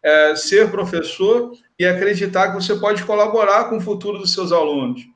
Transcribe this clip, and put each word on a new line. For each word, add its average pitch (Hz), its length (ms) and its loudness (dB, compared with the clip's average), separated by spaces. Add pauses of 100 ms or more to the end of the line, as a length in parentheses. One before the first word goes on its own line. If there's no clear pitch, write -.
é, 151 320 4
ser 196 360 2
professor 190 800 -2 (260)
e 175 80 2
acreditar 185 640 0
que 185 60 -6
você 202 200 -4
pode 202 300 -2
colaborar 208 640 2
com 220 80 -4
o 180 40 -4
futuro 202 380 -6
dos 190 160 -4
seus 180 180 -4
alunos 139 500 -2 (140)